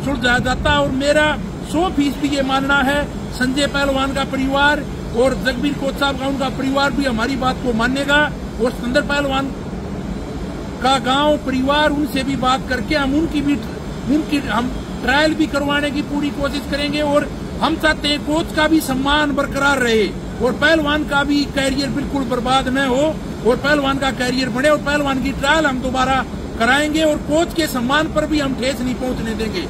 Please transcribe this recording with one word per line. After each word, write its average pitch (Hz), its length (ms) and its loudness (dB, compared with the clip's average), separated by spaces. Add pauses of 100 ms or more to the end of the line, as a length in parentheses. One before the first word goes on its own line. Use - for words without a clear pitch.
सुलझाया 247 340 2
जाता। 262 420 2
और 285 80 2
मेरा 285 500 2 (340)
सौ 349 180 2
फीसदी 285 380 0
ये 277 140 0
मानना 269 360 2
है, 285 540 0
संजय 262 340 0
पहलवान 277 480 0
का 269 100 0
परिवार 277 600 2 (320)
और 254 180 4
जगबीर 254 380 0
कोच 277 220 -2
साहब 277 260 -2
का, 269 60 -2
उनका 269 220 -2
परिवार 269 420 0
भी 277 140 0
हमारी 254 320 0
बात 254 200 0
को 247 160 -2
मानेगा। 277 600 2 (320)
और 254 60 2
सिकंदर 247 320 0
पहलवान 277 440 0 (1400)
का 269 160 4
गांव 277 380 2
परिवार, 277 540 2
उनसे 285 320 -2
भी 269 140 -2
बात 254 320 0
करके 254 260 -2
हम 277 200 0
उनकी 302 260 0
भी, 285 140 2 (600)
उनकी 302 240 0
हम 233 340 -2 (300)
ट्रायल 294 320 2
भी 311 120 2
करवाने 285 440 0
की 285 120 -2
पूरी 285 280 -2
कोशिश 277 400 -4
करेंगे। 294 300 -2
और 294 300 2 (320)
हम 311 140 2
चाहते 311 320 0
हैं 294 180 -2
कोच 320 200 0 (100)
का 311 120 2
भी 311 120 6
सम्मान 285 500 0
बरकरार 277 480 0
रहे 226 280 4 (360)
और 247 100 2
पहलवान 302 560 2
का 285 160 2
भी 285 200 2
करियर 269 440 -2
बिल्कुल 277 340 -2
बर्बाद 254 460 0
न 254 100 0
हो 277 380 2 (300)
और 240 100 4
पहलवान 277 420 2
का 269 120 0
करियर 247 380 -2
बढ़े 254 200 2
और 302 100 6
पहलवान 277 440 0
की 269 100 -2
ट्रायल 294 340 2
हम 254 140 0
दोबारा 262 440 0 (340)
कराएंगे। 294 440 2
और 302 140 4
कोच 330 380 0
के 311 120 0
सम्मान 285 460 0
पर 302 140 0
भी 302 140 0
हम 269 140 -2
ठेस 262 260 -2
नहीं 247 140 -2
पहुंचने 233 400 -4
देंगे। 208 360 -4